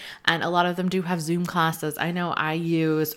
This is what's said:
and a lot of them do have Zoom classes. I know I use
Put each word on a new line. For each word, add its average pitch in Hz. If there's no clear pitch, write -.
and 165
a 160
lot 175
of 175
them 185
do 185
have 170
Zoom 170
classes. 160
I 170
know 175
I 156
use 160